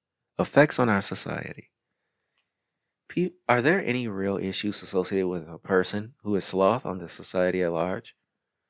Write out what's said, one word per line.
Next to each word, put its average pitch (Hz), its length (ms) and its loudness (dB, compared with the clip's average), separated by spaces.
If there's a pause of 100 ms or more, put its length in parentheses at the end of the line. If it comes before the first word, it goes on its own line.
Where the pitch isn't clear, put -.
(380)
Effects 151 400 4
on 123 100 4
our 101 140 4
society. - 680 -8 (1400)
Pe-, 175 220 -2 (180)
are 120 140 4
there 175 220 2
any 120 240 -2
real 98 280 -2
issues 95 460 -2
associated 95 460 0
with 85 200 -6
a 82 100 -14
person 104 640 0
who 104 140 -2
is 90 80 -2
sloth 95 400 2
on 95 140 -6
the 85 100 -12
society 92 540 -2
at 85 100 0
large? 90 440 -4 (540)